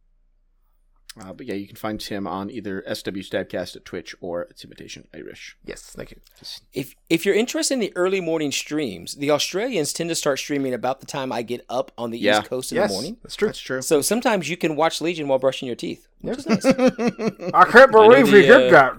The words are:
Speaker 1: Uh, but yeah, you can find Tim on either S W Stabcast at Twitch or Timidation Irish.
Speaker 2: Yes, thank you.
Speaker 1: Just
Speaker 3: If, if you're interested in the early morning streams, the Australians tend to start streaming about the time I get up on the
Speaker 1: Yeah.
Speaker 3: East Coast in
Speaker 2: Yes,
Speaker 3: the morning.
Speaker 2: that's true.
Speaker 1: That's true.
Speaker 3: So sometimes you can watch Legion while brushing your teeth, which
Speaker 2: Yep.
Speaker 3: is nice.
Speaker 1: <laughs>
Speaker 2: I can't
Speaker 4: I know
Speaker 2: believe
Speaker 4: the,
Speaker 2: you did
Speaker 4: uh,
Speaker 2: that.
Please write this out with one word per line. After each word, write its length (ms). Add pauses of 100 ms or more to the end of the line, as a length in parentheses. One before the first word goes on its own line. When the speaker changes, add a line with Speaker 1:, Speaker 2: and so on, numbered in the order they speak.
(1200)
Speaker 1:
Uh, 120
but 140
yeah, 80
you 140
can 80
find 260
Tim 240
on 240
either 380
S 160
W 200
Stabcast 520
at 100
Twitch 340
or 260 (100)
Timidation 580
Irish. 500
Speaker 2:
Yes, 180 (140)
thank 160
you. 60 (220)
Speaker 1:
Just 240 (100)
Speaker 3:
If, 220 (140)
if 160
you're 100
interested 400
in 60
the 140
early 240
morning 320
streams, 640
the 140
Australians 640
tend 160
to 60
start 240
streaming 340
about 280
the 40
time 260
I 120
get 260
up 300
on 120
the 60
Speaker 1:
Yeah. 220
Speaker 3:
East 100
Coast 220
in 60
Speaker 2:
Yes, 120
Speaker 3:
the 60
morning. 260
Speaker 2:
that's 140
true. 140
Speaker 1:
That's 100
true. 240
Speaker 3:
So 180
sometimes 480
you 80
can 180
watch 260
Legion 260
while 120
brushing 280
your 80
teeth, 320 (140)
which 160 (100)
Speaker 2:
Yep. 100
Speaker 3:
is 80
nice. 0
Speaker 1:
<laughs> 880
Speaker 2:
I 120
can't 100
Speaker 4:
I 160
know 180
Speaker 2:
believe 220
Speaker 4:
the, 60
Speaker 2:
you 100
did 260
Speaker 4:
uh, 180
Speaker 2:
that. 80